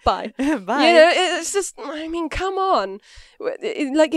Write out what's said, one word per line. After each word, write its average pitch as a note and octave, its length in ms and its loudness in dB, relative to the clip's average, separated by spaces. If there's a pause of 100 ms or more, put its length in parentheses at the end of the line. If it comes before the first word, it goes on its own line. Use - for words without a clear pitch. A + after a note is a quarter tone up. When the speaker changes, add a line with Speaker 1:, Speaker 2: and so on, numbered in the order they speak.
Speaker 1:
Bye." G#3+ 340 0
Speaker 2:
Bye. C#4 140 -2 (360)
Speaker 1:
You F4 60 6
know, E4 200 8
it's E4 380 -2
just, G4 260 -4
I D#4+ 300 -10
mean, E4 200 -6
come F#4+ 300 -6
on. E4+ 420 -2 (380)
W-, - 220 -6
it, C4 360 -6
like, D#4 200 2